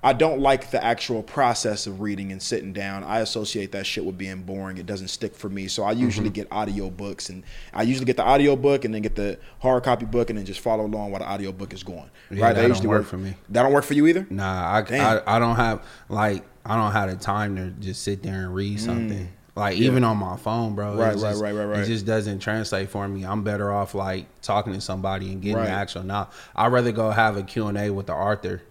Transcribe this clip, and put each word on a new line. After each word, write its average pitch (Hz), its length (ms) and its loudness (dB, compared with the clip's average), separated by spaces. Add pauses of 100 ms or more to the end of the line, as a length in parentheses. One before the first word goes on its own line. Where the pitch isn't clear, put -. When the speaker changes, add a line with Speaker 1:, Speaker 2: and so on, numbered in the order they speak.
Speaker 1:
I 135 80 6
don't 139 280 4
like 135 320 2
the 131 100 2
actual 117 400 0
process 120 640 0
of 98 140 -8
reading 98 320 -4
and 95 100 -10
sitting 98 300 -4
down. 98 320 -6
I 104 160 0
associate 107 500 -4
that 98 160 -6
shit 95 180 -4
with 92 140 -6
being 95 240 -8
boring. 95 360 -8
It 87 60 -10
doesn't 95 220 -6
stick - 260 -6
for - 160 -10
me. 95 200 -6
So 110 160 -4
I 104 80 2
usually 113 360 0
Speaker 2:
Mm-hmm. 101 60 -2
Speaker 1:
get 101 160 -8
audio 98 400 -2
books, 98 380 -10
and 92 160 -12 (280)
I 110 120 0
usually 131 220 2
get 123 100 2
the 101 80 0
audio 139 320 6
book 139 280 2
and 110 80 0
then 107 100 -4
get 107 120 -2
the 101 240 -2 (220)
hard 127 240 4
copy 120 200 2
book 113 240 0
and 110 80 -2
then 101 80 -6
just 95 140 -8
follow 110 280 0
along 104 260 -4
while 98 80 -6
the - 80 -6
audio 98 240 -6
book 95 200 -10
is 92 120 -14
going. 82 260 -12 (220)
Speaker 2:
Yeah, 98 140 0
Speaker 1:
Right? 117 60 8
Speaker 2:
that 107 100 4
don't 120 80 6
Speaker 1:
usually 110 180 2
Speaker 2:
work 104 140 4
Speaker 1:
work 101 80 -4
Speaker 2:
for 92 60 -8
me. 95 180 -6 (160)
Speaker 1:
That 113 120 4
don't 135 100 6
work 143 120 6
for 147 100 -2
you 147 140 8
either? 185 200 2
Speaker 2:
Nah, 95 460 -2
I, 107 80 4
Speaker 1:
Damn. 113 420 4
Speaker 2:
I, 104 120 4
I - 20 6
don't 117 160 4
have, 113 300 2 (240)
like, 107 340 2 (240)
I 107 80 0
don't 107 160 2
have 101 180 2
the 92 80 -4
time 101 380 -2
to 92 160 -4 (100)
just 95 220 -6
sit 98 220 -4
there 95 220 -4
and 90 100 -6
read 101 220 -2
Speaker 1:
Mm. - 20 -4
Speaker 2:
something. 110 480 -2 (260)
Like, 101 240 0
Speaker 1:
Yeah. 117 80 6
Speaker 2:
even 127 160 6
on 113 140 4
my 92 200 -2
phone, 110 380 -2
bro. 104 220 -4
Speaker 1:
Right, 113 160 4
Speaker 2:
It's 104 100 0
Speaker 1:
right, 107 80 0
Speaker 2:
just, 104 140 0
Speaker 1:
right, 104 100 -2
right, 104 80 -2
Speaker 2:
it 104 40 -2 (120)
Speaker 1:
right. 101 80 0
Speaker 2:
just 107 200 -2
doesn't 104 340 0
translate 104 500 -2
for 101 160 -4
me. 98 180 -4
I'm 101 200 -2
better 101 260 0
off, 101 240 0
like, 95 320 -2 (140)
talking 101 320 0
to 98 80 -4
somebody 95 500 -4
and 95 100 -8
getting 104 180 0
Speaker 1:
Right. 113 80 0
Speaker 2:
the 104 40 -2
actual 98 320 -4
knowledge. 98 280 -4 (260)
I'd 120 160 4
rather 120 180 4
go 110 220 0
have 107 240 4
a 101 80 -4
Q 107 240 -4
and 101 100 -2
A 104 120 -2
with 98 160 -4
the 80 80 -4
author 95 560 -2